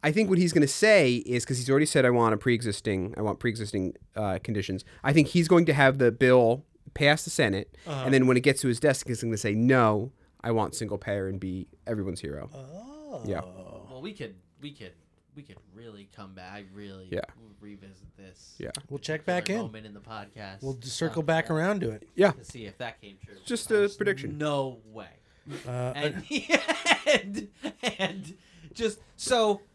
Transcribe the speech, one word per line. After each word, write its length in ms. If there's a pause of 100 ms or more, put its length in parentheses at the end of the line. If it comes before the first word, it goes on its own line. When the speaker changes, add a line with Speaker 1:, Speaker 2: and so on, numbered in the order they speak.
Speaker 1:
I 80
think 160
what 100
he's 140
gonna 160
say 480
is, 300
'cause 100
he's 140
already 160
said, 180
"I 60
want 240
a 20
pre-existing, 800
I 60
want 180
pre-existing, 540 (200)
uh, 300
conditions." 400 (180)
I 120
think 140
he's 200
going 180
to 60
have 260
the 140
bill 520 (300)
pass 300
the 60
Senate, 440 (120)
Speaker 2:
Uh-huh. 180
Speaker 1:
and 100
then 140
when 80
it 60
gets 180
to 80
his 100
desk, 300
he's 140
gonna 160
say, 160
"No, 580 (300)
I 100
want 240
single 220
payer 300
and 120
be 260 (200)
everyone's 340
hero." 340
Speaker 2:
Oh. 720
Speaker 1:
Yeah. 140
Speaker 3:
Well, 640
we 100
could, 220 (260)
we 120
could, 200 (420)
we 80
could 140 (180)
really 400
come 200
back. 180
I 120 (100)
really 360
Speaker 1:
Yeah. 120 (180)
Speaker 3:
will 200
revisit 560
this. 420
Speaker 1:
Yeah. 120 (200)
Speaker 2:
We'll 80
check 260
Speaker 3:
particular 160
Speaker 2:
back 100
in. 80
Speaker 3:
moment 280
in 80
the 60
podcast. 640
Speaker 2:
We'll 120
d-, 140
circle 340
Speaker 3:
Uh, 20
Speaker 2:
back 240
Speaker 3:
yeah. 60
Speaker 2:
around 260
to 100
it. 240
Speaker 1:
Yeah. 180
Speaker 3:
To 120
see 220
if 120
that 220
came 240
true. 100 (120)
Speaker 1:
Just 240
a 40
Speaker 3:
There's 220
Speaker 1:
prediction. 420
Speaker 3:
no 420 (120)
way. 160 (580)
Speaker 2:
Uh, 300
Speaker 3:
And, 340
<laughs> 760
and, 420 (500)
and 360 (400)
just 240 (180)
so 460 (120)